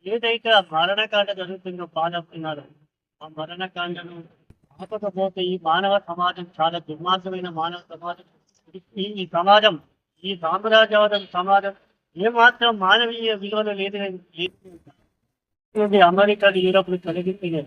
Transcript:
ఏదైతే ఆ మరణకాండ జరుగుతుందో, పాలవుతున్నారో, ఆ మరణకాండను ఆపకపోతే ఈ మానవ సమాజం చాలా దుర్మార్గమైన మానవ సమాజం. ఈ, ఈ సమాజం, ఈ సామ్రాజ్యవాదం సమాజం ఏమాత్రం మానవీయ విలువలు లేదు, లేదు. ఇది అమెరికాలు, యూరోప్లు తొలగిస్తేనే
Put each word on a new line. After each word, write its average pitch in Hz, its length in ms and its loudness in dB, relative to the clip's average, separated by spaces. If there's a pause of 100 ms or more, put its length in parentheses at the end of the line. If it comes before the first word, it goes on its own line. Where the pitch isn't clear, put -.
ఏదైతే 226 440 -2 (100)
ఆ - 20 6 (140)
మరణకాండ 202 540 0 (100)
జరుగుతుందో, 180 460 -10 (120)
పాలవుతున్నారో, 160 680 -6 (560)
ఆ 156 60 -18 (100)
మరణకాండను 175 760 -10 (680)
ఆపకపోతే 190 600 -6 (100)
ఈ 185 40 -2 (140)
మానవ 196 240 2 (160)
సమాజం 175 360 -4 (120)
చాలా 165 200 0 (100)
దుర్మార్గమైన 180 600 -4 (120)
మానవ 175 200 -6 (120)
సమాజం. 175 320 -12 (760)
ఈ, 196 40 -2 (160)
ఈ - 20 -6 (120)
సమాజం, 202 400 6 (480)
ఈ 190 80 -8 (120)
సామ్రాజ్యవాదం 208 800 2 (140)
సమాజం 196 360 0 (440)
ఏమాత్రం 240 560 4 (120)
మానవీయ 226 460 2 (120)
విలువలు 214 380 -4
లేదు, 202 160 -6 (400)
లేదు. 185 220 -8 (1200)
ఇది 202 160 4 (100)
అమెరికాలు, 202 560 4
యూరోప్లు 185 400 2
తొలగిస్తేనే 175 600 -4